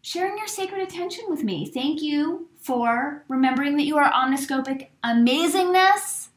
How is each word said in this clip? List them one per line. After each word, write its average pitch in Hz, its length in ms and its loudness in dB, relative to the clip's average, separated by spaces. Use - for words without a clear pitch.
sharing 392 360 -4
your 427 100 -8
sacred 381 340 -6
attention 359 480 -8
with 285 120 -2
me. 190 240 -2
Thank 294 360 -4
you 302 480 -2
for 247 720 -2
remembering 262 480 2
that 294 80 2
you 302 120 0
are 285 140 4
omniscopic 269 760 -2
amazingness 349 1300 4